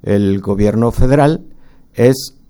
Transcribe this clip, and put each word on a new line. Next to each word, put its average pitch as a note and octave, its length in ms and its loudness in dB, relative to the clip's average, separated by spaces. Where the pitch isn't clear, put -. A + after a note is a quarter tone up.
el G2+ 400 -2
gobierno G#2 500 -2
federal C#3+ 540 0
es B2+ 420 0